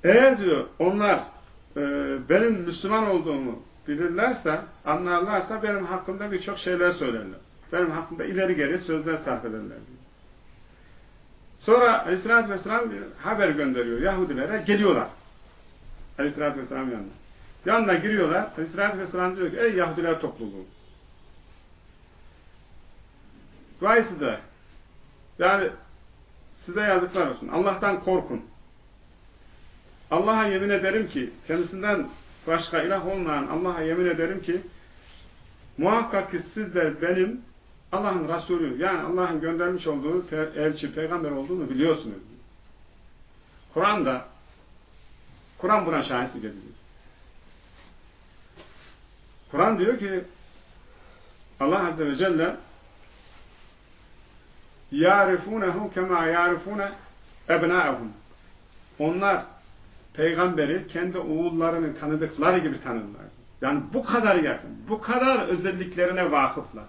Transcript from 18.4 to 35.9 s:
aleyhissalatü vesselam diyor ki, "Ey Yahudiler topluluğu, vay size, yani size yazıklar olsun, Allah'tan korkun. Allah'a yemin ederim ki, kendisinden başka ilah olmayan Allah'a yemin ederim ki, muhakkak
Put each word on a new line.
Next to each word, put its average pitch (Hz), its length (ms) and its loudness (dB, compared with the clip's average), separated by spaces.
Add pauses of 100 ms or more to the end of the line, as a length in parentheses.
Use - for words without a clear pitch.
aleyhissalatü 185 420 -2
vesselam 180 360 -2
diyor 180 160 -2
ki, - 80 -6
"Ey 233 140 2
Yahudiler 165 480 0
topluluğu, 101 440 -8 (3250)
vay 220 220 6
size, 143 360 -4 (1000)
yani 190 300 4 (960)
size 180 160 -4
yazıklar 180 460 2
olsun, 123 200 -8
Allah'tan 190 560 0
korkun. 156 380 0 (1700)
Allah'a 214 340 2
yemin 196 240 0
ederim 196 380 2
ki, 123 220 -4 (180)
kendisinden 175 600 -2 (400)
başka 165 340 0
ilah 180 260 0
olmayan 156 400 -2
Allah'a 165 340 -2
yemin 170 240 0
ederim 170 360 0
ki, 175 200 -2 (1160)
muhakkak 202 540 2